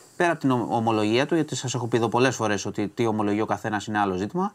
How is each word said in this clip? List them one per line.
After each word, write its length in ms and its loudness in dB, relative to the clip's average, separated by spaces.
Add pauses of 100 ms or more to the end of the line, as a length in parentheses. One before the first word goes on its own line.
(160)
πέρα 140 2
από 100 -4
την 100 2
ο-, 200 2
ομολογία 560 2
του, 80 0
γιατί 220 0
σας 180 -4
έχω 120 -4
πει 100 0
εδώ 120 2
πολλές 280 2
φορές 300 -2
ότι 220 -2
τι 180 -2
ομολογεί 340 0
ο 60 0
καθένας 400 -4
είναι 120 -2
άλλο 180 0
ζήτημα, 380 -2